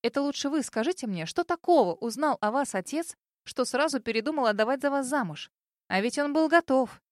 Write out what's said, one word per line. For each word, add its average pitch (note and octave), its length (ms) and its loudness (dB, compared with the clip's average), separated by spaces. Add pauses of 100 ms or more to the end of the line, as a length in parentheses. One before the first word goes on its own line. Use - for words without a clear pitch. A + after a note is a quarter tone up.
«Это A#3 200 0
лучше C#4+ 280 -2
вы D4 140 0
скажите B3+ 440 -2
мне, F3 180 -4
что E4+ 180 -4
такого E4 500 4
узнал A#3+ 480 -2
о G#3+ 100 0
вас C4 240 -2
отец, C#4+ 400 -6 (280)
что - 220 -4
сразу C#4 340 0
передумал A#3+ 460 -2
отдавать A3 360 2
за C#4+ 100 0
вас C#4 160 -2
замуж? A#3 440 -4 (360)
А F#3+ 140 0
ведь A#3+ 160 -2
он C#4+ 160 -2
был D#4+ 140 4
готов. C#4 540 2 (100)